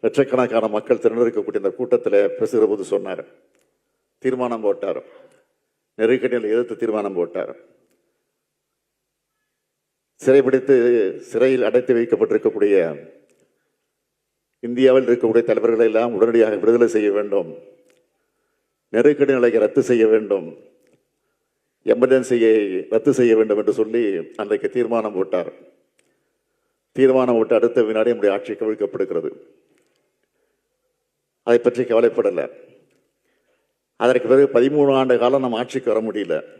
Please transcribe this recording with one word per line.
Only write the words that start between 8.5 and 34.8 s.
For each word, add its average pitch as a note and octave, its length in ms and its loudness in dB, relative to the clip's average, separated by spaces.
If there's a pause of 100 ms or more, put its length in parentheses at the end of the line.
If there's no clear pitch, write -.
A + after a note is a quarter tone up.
சிறைபிடித்து, C3 520 4 (540)
சிறையில் B2+ 380 0
அடைத்து B2 300 0
வைக்கப்பட்டிருக்கக்கூடிய G#2+ 760 0 (1900)
இந்தியாவில் B2+ 380 4
இருக்கக்கூடிய A#2 420 2
தலைவர்களை A2+ 420 0
எல்லாம் A#2 260 -2
உடனடியாக A2 460 2
விடுதலை A#2 340 4
செய்ய G#2 120 0 (100)
வேண்டும், G2 320 -4 (1400)
நெருக்கடி C#3 420 2
நிலையை A#2+ 280 2
ரத்து A#2+ 260 0
செய்ய A#2 140 2 (100)
வேண்டும், G2+ 320 -2 (1500)
எமர்ஜென்சியை A#2+ 600 2 (360)
ரத்து A2+ 280 0
செய்ய A#2+ 180 4
வேண்டும் G#2+ 240 0
என்று G#2 180 -2
சொல்லி A2+ 240 -2 (380)
அன்றைக்கு G#2 340 -4
தீர்மானம் A2 400 -4
போட்டார். F2+ 340 -4 (1500)
தீர்மானம் C3 400 2
போட்டு A2+ 220 0
அடுத்த A#2+ 200 0 (100)
வினாடி A2 220 0
நம்முடைய G2+ 240 0
ஆட்சி G2+ 200 -8
கவிழ்க்கப்படுகிறது. G2 760 -6 (2250)
அதை A#2+ 180 4
பற்றி A#2+ 240 0
கவலைப்படல. A2 540 0 (1600)
அதற்கு B2 280 2
பிறகு C#3 140 6 (100)
பதிமூணு C#3 440 2